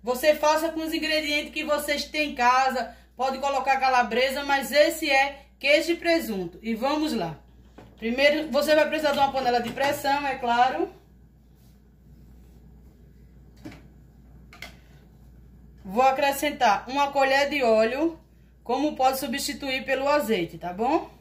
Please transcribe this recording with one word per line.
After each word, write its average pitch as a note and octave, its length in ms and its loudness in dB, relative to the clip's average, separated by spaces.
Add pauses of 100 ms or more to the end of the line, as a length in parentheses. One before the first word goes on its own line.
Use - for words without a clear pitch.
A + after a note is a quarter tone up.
Você B3+ 320 2
faça D#4 360 2
com D#4+ 100 -8
os D#4+ 140 -6
ingredientes D#4 580 -2
que D4+ 100 -6
vocês D4 440 -2
têm D4+ 240 -4
em - 40 -10
casa. B3+ 640 0 (180)
Pode C4 220 -2
colocar C4+ 420 0
calabresa, C4 640 0
mas C4+ 300 -2
esse D#4 380 2
é C#4 340 0 (140)
queijo D#4+ 340 2
e E4 40 0
presunto. A3 640 -2
E A3+ 120 -4
vamos D4 380 -2
lá. E3 260 -6 (600)
Primeiro, C#4 520 0
você D4 240 2
vai D4+ 140 4
precisar D4+ 240 0
de - 60 -2
uma C4+ 120 2
panela B3 300 0
de A#3 80 -6
pressão, C#4 580 -2
é C4 100 -4
claro. C4 540 0 (4000)
Vou G3+ 180 -2
acrescentar C4+ 840 2
uma C#4 240 0
colher C#4 380 2
de C#4+ 120 -2
óleo, A#3 560 2 (460)
como C#4 320 -2
pode C4 220 2
substituir C4+ 680 -6
pelo C4+ 240 -2
azeite, G#3 480 0
tá F3 160 -8
bom? B3 380 -2 (100)